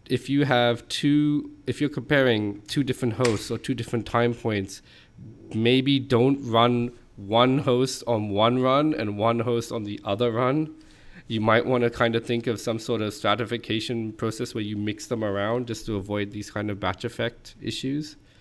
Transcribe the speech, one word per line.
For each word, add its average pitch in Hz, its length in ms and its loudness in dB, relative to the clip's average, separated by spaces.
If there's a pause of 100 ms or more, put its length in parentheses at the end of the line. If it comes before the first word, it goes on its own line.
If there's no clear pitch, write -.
if 123 220 -2
you 143 140 2
have 120 440 2
two, 147 640 2 (160)
if 131 140 -4
you're 147 100 0
comparing 120 800 2
two 143 160 0
different 123 300 -2
hosts 113 360 0
or 113 80 -4
two - 160 -4
different 113 320 -4
time 120 260 2
points, 107 480 -4 (720)
maybe 131 460 4
don't 127 420 4
run 120 520 2 (240)
one 117 420 4
host 127 480 0
on 107 240 0
one 117 320 4
run 143 320 2
and 104 240 -4
one 117 220 2
host 117 320 -2
on 113 100 -6
the 104 220 -8
other 113 260 0
run. 131 420 0 (540)
You 113 140 -2
might 110 260 4
wanna 120 240 2
kinda 117 300 2
think 117 260 -2
of 113 140 -2
some 113 180 -2
sort 113 220 -2
of 104 120 -2
stratification 110 1000 -2
process 113 420 -6
where 110 100 -4
you 104 120 -4
mix 104 300 -4
them 110 180 -4
around 107 420 0
just 113 200 -8
to 110 100 -2
avoid 101 340 -4
these 104 200 -10
kind 104 200 -4
of 98 80 -6
batch 92 260 -4
effect - 560 -6
issues. 143 560 -6 (240)